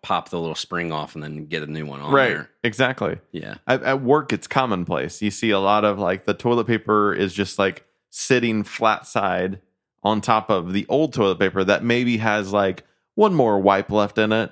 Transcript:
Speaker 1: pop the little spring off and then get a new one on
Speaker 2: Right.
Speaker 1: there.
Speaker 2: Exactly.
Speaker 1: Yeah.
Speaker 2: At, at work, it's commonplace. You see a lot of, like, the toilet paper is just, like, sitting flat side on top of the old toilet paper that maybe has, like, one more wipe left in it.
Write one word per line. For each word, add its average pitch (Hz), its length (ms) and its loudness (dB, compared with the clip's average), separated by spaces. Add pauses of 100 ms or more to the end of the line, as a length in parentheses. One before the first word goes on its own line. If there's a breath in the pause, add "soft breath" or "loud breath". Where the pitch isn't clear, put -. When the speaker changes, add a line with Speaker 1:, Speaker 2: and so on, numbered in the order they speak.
Speaker 1:
pop - 280 -4
the 87 100 -6
little 80 160 -6
spring 85 360 -6
off 76 220 -6
and 73 100 -10
then 76 220 -12
get 78 160 -6
a 76 60 -8
new 76 180 -8
one 69 140 -12
on 73 120 -4
Speaker 2:
Right. 135 180 4
Speaker 1:
there. 80 200 -6 (140)
Speaker 2:
Exactly. 120 560 -2 (120)
Speaker 1:
Yeah. 52 240 -12 (120)
Speaker 2:
At, 131 160 0
at 135 180 0
work, 147 320 2
it's - 140 -6
commonplace. 90 720 -2
You 104 80 0
see 110 220 -2
a 98 80 2
lot 104 260 4
of, 101 140 0
like, 95 260 -2
the 107 80 -2
toilet 120 320 0
paper 104 480 0
is 92 220 -2
just, 98 240 -4
like, 95 260 0 (240)
sitting 117 540 0
flat - 420 0
side 95 540 -2 (420)
on 104 200 0
top 110 280 2
of 92 240 0
the 101 160 -2
old 147 240 0
toilet 98 240 2
paper 95 260 0
that 98 200 2
maybe 120 340 2
has, 107 340 -2
like, 98 320 0 (300)
one 202 220 4
more 113 240 4
wipe 98 320 2
left 104 260 0
in 107 140 2
it. 110 200 2